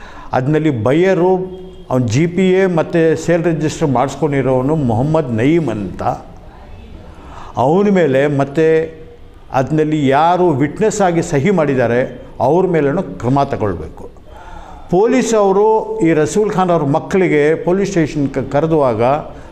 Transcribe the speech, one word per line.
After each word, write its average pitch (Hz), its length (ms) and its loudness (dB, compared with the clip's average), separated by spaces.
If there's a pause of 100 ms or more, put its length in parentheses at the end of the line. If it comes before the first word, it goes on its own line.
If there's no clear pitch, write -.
(320)
ಅದರಲ್ಲಿ 151 380 0
ಬೈಯರು, 170 680 2 (540)
ಅವ್ನು 127 180 0
ಜಿ 131 180 2
ಪಿ 185 240 0
ಎ 190 160 4
ಮತ್ತು 160 600 0
ಸೇಲ್ 170 180 2
ರಿಜಿಸ್ಟರ್ 156 440 -2
ಮಾಡಿಸ್ಕೊಂಡಿರೋನು 135 880 0
ಮೊಹಮ್ಮದ್ 143 560 0
ನಯೀಮ್ 139 360 2
ಅಂತ, 101 340 -6 (1500)
ಅವನ 165 340 2
ಮೇಲೆ 147 360 4
ಮತ್ತು 160 640 2 (640)
ಅದರಲ್ಲಿ 151 560 0
ಯಾರು 170 400 4
ವಿಟ್ನೆಸ್ 151 520 0
ಆಗಿ 175 220 2
ಸಹಿ 156 280 0
ಮಾಡಿದ್ದಾರೆ 135 720 0 (160)
ಅವ್ರ 170 260 2
ಮೇಲೂ 160 360 0
ಕ್ರಮ 127 400 0
ತಗೊಳ್ಬೇಕು. 101 680 -4 (800)
ಪೊಲೀಸ್ 226 440 2
ಅವರು 208 680 2
ಈ 165 120 4
ರಸೂಲ್ 156 380 0
ಖಾನ್ 185 200 0
ಅವ್ರ 170 140 2
ಮಕ್ಕಳಿಗೆ 151 800 2
ಪೊಲೀಸ್ 190 260 0
ಸ್ಟೇಷನ್‌ಗೆ 139 600 -2
ಕರೆದುವಾಗ 143 540 0 (480)